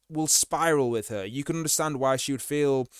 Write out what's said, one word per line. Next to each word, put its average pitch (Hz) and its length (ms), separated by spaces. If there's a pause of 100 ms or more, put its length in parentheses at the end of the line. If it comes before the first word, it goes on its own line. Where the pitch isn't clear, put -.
will 156 160
spiral 151 640
with 113 200
her. 104 140
You 120 200
can 165 140
understand 156 420
why 131 160
she 131 160
would 131 100
feel 139 460 (120)